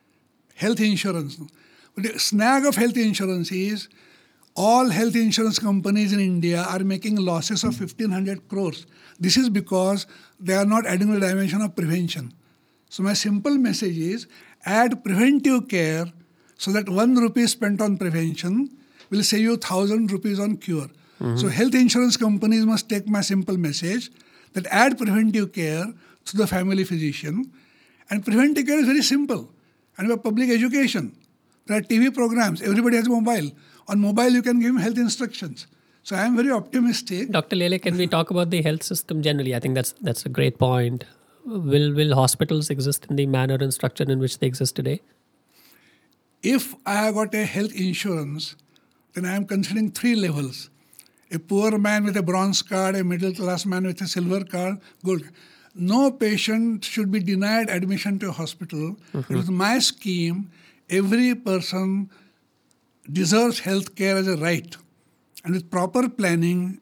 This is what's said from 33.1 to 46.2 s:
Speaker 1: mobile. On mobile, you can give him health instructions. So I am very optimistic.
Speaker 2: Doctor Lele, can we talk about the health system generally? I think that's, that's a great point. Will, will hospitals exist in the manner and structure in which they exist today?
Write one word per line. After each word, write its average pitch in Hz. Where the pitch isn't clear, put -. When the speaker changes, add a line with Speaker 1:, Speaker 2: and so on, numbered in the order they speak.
Speaker 1:
mobile. 220
On 202
mobile, 208
you 247
can 240
give 233
him 262
health 226
instructions. 220
So 196
I 190
am 240
very 269
optimistic. 240
Speaker 2:
Doctor 180
Lele, 175
can 175
we 180
talk 165
about 175
the 175
health 156
system 165
generally? 139
I 120
think 131
that's, 127
that's 147
a -
great 135
point. 123
Will, 147
will 151
hospitals 151
exist 139
in 143
the 143
manner 131
and 135
structure -
in 135
which 131
they 139
exist 131
today? 139